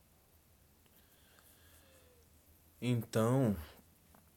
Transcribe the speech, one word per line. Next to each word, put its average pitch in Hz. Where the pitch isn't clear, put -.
Então, 120